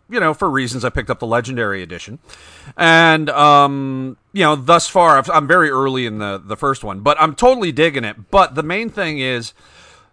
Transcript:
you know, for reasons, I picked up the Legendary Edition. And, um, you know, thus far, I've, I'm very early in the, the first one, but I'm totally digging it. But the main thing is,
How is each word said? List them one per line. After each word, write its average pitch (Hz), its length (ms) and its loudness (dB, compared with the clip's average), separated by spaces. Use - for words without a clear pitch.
you 233 120 -4
know, 160 140 0
for 190 140 -4
reasons, 127 360 -4
I 127 60 -2
picked 127 200 -6
up 123 80 -6
the 123 80 -8
Legendary 113 560 -4
Edition. 90 380 -16
And, 165 520 4
um, 139 880 2
you 196 120 0
know, 151 100 4
thus 151 320 2
far, 165 320 4
I've, 135 120 -2
I'm 156 180 0
very 165 200 4
early 131 380 -2
in 107 120 -8
the, 101 240 -8
the 101 140 -10
first 135 280 -4
one, 98 160 -10
but 147 200 2
I'm 156 140 2
totally 240 380 2
digging 139 320 0
it. 104 260 -12
But 175 240 2
the 156 80 -4
main 196 260 -6
thing 160 300 -6
is, 127 340 -6